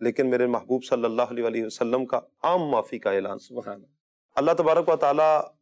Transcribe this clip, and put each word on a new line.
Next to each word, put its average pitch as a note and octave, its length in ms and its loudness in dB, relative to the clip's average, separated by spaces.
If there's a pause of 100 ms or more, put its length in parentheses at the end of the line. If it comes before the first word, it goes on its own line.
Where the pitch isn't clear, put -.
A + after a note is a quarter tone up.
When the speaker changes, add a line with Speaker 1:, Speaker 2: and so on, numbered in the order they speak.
Speaker 1:
لیکن B2+ 300 0
میرے B2 160 2
محبوب A#2+ 380 -2
صلی A#2 200 -2
اللہ A#2 180 0
علیہ A#2+ 220 -4
وآلہ A2+ 220 -2
وسلم B2 400 -2
کا B2 140 -4 (220)
عام F3 180 2
معافی B2+ 380 -2
کا G#2 120 -4
اعلان۔ G2 280 -2
Speaker 2:
سبحان A2 360 -14
اللہ۔ - 280 -20 (320)
Speaker 1:
اللہ D3 160 2
تبارک E3 380 2
و D#3+ 80 4
تعالیٰ D3+ 460 4 (200)